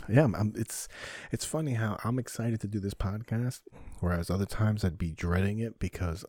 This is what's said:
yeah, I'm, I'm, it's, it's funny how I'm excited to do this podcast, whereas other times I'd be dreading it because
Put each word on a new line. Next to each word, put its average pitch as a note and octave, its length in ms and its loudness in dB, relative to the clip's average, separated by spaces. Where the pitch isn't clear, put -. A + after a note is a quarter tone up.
yeah, B2 160 8
I'm, G#2 100 4
I'm, G#2+ 220 0
it's, - 320 -6
it's - 140 -4
funny D3 300 0
how A2 300 0
I'm A#2+ 140 2
excited A#2 440 -2
to G#2 60 -2
do G#2 120 -2
this G2 140 -2
podcast, A2+ 640 -2
whereas F2 300 0
other F#2+ 160 0
times G#2+ 360 2
I'd E2+ 140 2
be E2 160 -2
dreading F#2 460 2
it A2+ 200 -4
because F2+ 500 -2